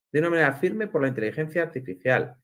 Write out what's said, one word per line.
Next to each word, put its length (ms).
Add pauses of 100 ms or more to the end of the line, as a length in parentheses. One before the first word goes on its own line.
(100)
de 100
una 100
manera 240
firme 320
por 160
la 60
inteligencia 540
artificial. 800